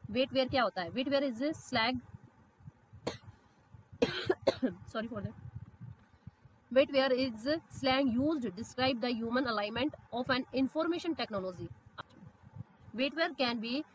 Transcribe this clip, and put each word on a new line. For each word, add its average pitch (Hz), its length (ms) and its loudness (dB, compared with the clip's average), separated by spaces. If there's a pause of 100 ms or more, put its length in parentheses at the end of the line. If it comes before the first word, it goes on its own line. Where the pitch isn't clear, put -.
(100)
wetware 254 400 2
क्या 262 120 4
होता 190 200 0
है? 170 80 -6
wetware 269 380 2
is 226 120 -4 (200)
slang, 240 400 0 (2000)
<coughs> - 920 0
sorry 226 160 -4
for 220 140 -6
that, 208 120 -6 (1400)
wetware 269 400 6
is 247 360 0 (220)
slang 262 420 2
used 277 300 2
to 226 80 -2
describe 240 500 0
the 240 120 0
human 233 340 0
alignment 226 500 0 (160)
of 247 180 -2
an 262 220 2
information 320 640 2
technology। 185 540 -4 (1300)
Wetware 285 440 0
can 240 220 2
be 247 240 -2 (100)